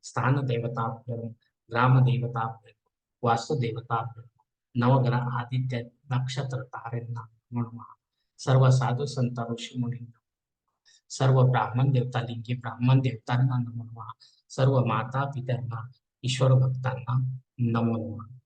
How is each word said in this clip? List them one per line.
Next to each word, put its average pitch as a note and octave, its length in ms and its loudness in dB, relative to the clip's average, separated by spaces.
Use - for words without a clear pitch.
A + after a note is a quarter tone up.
स्थान A#2+ 420 0
देवताभ्यो, A#2 880 -4
ग्राम B2+ 300 6
देवताभ्यो, A2+ 880 -2
वास्तु A#2 280 0
देवताभ्यो, A2+ 680 -4
नवग्रह B2+ 400 4
आदित्य B2 760 -4
नक्षत्र B2+ 520 -4
तारेंना A#2 580 -10
नमो - 400 -8
नमः. A#2 220 -8
सर्व C3 320 4
साधू B2+ 360 2
संत A#2+ 340 -4
ऋषी A#2 400 -8
मुनींना, A#2 400 -8
सर्व C3 340 4
ब्राह्मण B2+ 480 2
देवता A#2 300 0
लिंगी A#2 320 -6
ब्राह्मण B2 460 2
देवतांना B2+ 580 0
नमो A#2 260 -4
नमः. A2+ 280 -14
सर्व C3 360 2
माता A2+ 400 -2
पित्यांना, A#2+ 640 -6
ईश्वर C3 300 4
भक्तांना - 840 0
नमो A2+ 580 0
नमः. - 280 -14